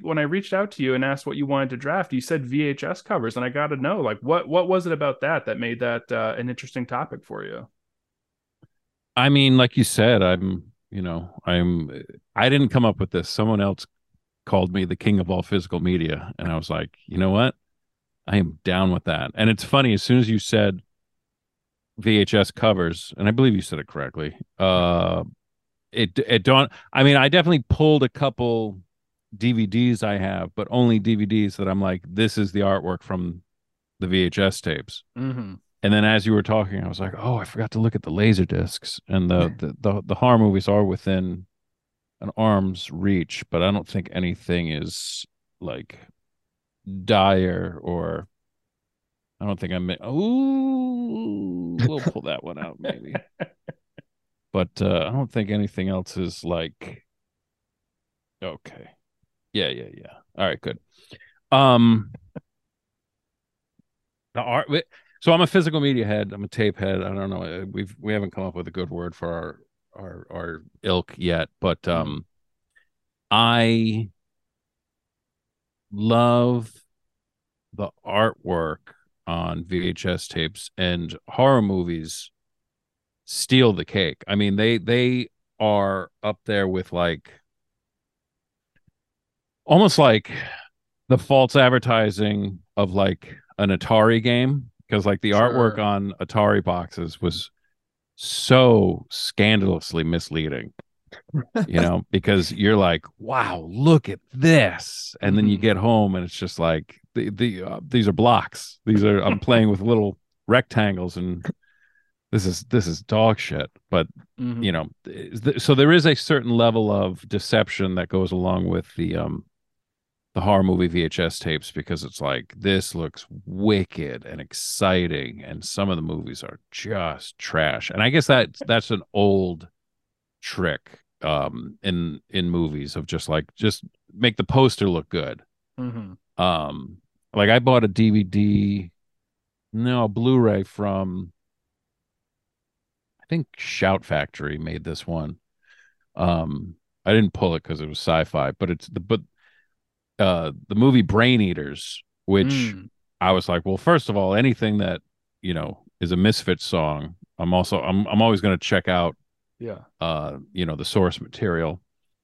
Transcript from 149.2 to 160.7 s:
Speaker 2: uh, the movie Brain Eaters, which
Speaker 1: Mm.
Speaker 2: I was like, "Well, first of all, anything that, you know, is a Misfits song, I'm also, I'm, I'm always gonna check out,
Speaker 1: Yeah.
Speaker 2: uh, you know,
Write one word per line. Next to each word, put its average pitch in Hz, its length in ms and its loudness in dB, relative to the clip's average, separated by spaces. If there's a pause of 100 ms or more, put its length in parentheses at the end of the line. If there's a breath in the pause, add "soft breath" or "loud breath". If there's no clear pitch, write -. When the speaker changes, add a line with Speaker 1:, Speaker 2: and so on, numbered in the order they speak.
Speaker 2:
uh, 87 340 0 (160)
the - 60 -6
movie 123 260 6
Brain 110 400 4
Eaters, 76 640 -6 (240)
which 98 220 4
Speaker 1:
Mm. 113 420 -4 (320)
Speaker 2:
I 92 100 4
was 92 160 0
like, 87 160 -2
"Well, 95 140 -2
first 165 320 2
of 101 80 -2
all, 95 160 0
anything 110 440 2
that, 90 220 -4 (400)
you 90 140 -6
know, 78 300 -8 (160)
is 87 120 -2
a 92 40 2
Misfits 95 460 2
song, 78 520 -4 (240)
I'm 87 160 0
also, 90 260 0
I'm, 92 260 0
I'm 104 140 2
always 110 220 4
gonna 95 160 2
check - 280 -2
out, 87 300 0 (420)
Speaker 1:
Yeah. 113 260 -14 (140)
Speaker 2:
uh, 76 400 -6 (140)
you 90 140 -4
know, 80 100 -6